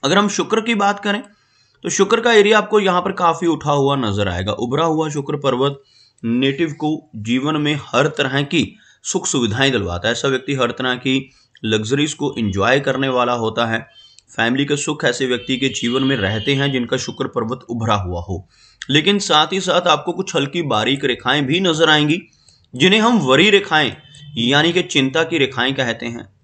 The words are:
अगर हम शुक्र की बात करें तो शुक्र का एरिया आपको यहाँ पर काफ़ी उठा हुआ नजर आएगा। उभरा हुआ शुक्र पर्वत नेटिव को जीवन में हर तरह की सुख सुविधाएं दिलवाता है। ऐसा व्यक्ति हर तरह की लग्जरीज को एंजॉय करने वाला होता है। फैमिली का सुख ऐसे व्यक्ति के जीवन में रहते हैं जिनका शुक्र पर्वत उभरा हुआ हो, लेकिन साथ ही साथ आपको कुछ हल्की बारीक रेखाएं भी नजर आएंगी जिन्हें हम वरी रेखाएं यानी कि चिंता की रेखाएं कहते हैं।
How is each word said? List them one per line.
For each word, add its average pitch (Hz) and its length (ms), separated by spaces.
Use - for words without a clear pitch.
अगर 156 140
हम 208 120
शुक्र 220 300
की 226 160
बात 202 240
करें 208 220
तो - 60
शुक्र 202 300
का 233 120
एरिया 214 260
आपको 208 220
यहाँ 185 220
पर 190 100
काफ़ी 175 340
उठा 147 260
हुआ 139 260
नजर 104 300
आएगा। 92 260
उभरा 127 300
हुआ 160 260
शुक्र 143 280
पर्वत 139 420
नेटिव 135 520
को 151 160
जीवन 131 380
में 147 260
हर 123 260
तरह 139 360
की 139 200
सुख - 220
सुविधाएं 127 460
दिलवाता 90 360
है। 113 40
ऐसा 127 160
व्यक्ति 135 260
हर 127 160
तरह 127 260
की 135 340
लग्जरीज 117 520
को 147 240
एंजॉय 110 420
करने 135 280
वाला 123 260
होता 113 320
है। 113 140
फैमिली 123 340
का 143 120
सुख 147 280
ऐसे 127 220
व्यक्ति 123 300
के 131 140
जीवन 123 320
में 135 140
रहते 107 380
हैं 139 180
जिनका 127 260
शुक्र 127 300
पर्वत 120 420
उभरा 113 260
हुआ 90 240
हो, 87 260
लेकिन 185 380
साथ 156 320
ही 190 80
साथ 175 280
आपको 151 240
कुछ 180 240
हल्की 139 320
बारीक 127 380
रेखाएं 131 400
भी 160 140
नजर 160 300
आएंगी 151 300
जिन्हें 185 260
हम 233 200
वरी 147 300
रेखाएं 160 420
यानी 143 340
कि 175 120
चिंता 139 400
की 160 140
रेखाएं 131 360
कहते 120 320
हैं। 120 220